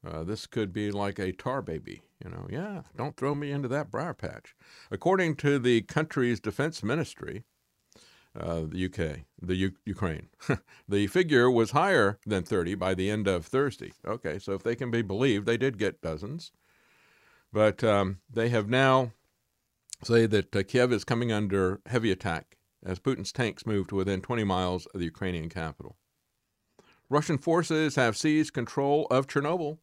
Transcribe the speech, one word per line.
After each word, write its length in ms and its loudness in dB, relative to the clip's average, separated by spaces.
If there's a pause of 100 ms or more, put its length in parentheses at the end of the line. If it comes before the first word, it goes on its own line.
Uh, 200 -8
this 220 -8
could 260 -4
be 180 -4
like 280 -4
a 140 -4
tar 300 -6
baby, 400 -10 (200)
you 80 -14
know. 200 -12
"Yeah, 320 -8 (140)
don't 200 -6
throw 200 -2
me 160 -6
into 160 -4
that 220 -4
briar 240 -6
patch." 400 -12 (360)
According 460 2
to 240 2
the 220 4
country's 580 -2
defense 420 -4
ministry, 640 -6 (880)
uh, 280 -4
the 160 -6
U 100 -2
K, 380 -6 (140)
the 140 -4
U-, 220 -2 (100)
Ukraine, 420 -4 (300)
<laughs> 300 -20
the 180 2
figure 420 4
was 220 4
higher 560 4
than 160 0
thirty 320 -2
by 200 0
the 160 0
end 180 0
of 180 0
Thursday. 460 -2 (120)
Okay, 360 -6
so 140 -6
if 100 -8
they 100 0
can 160 -6
be 120 0
believed, 440 2
they 100 2
did 220 0
get 240 -2
dozens. 480 -8 (1000)
But, 320 4
um, 340 4 (100)
they 200 0
have 200 0
now 440 4 (920)
say 240 4
that, 300 0
uh, 80 2
Kiev 280 2
is 120 0
coming 260 0
under 560 2
heavy 240 0
attack 460 -4 (280)
as 140 -6
Putin's 320 -2
tanks 360 -4
move 220 0
to 60 -8
within 260 0
twenty 240 -2
miles 420 0
of 120 -10
the 80 -2
Ukrainian 420 -4
capital. 480 -10 (1120)
Russian 300 2
forces 560 2
have 220 2
seized 360 2
control 580 0
of 180 4
Chernobyl. 540 -2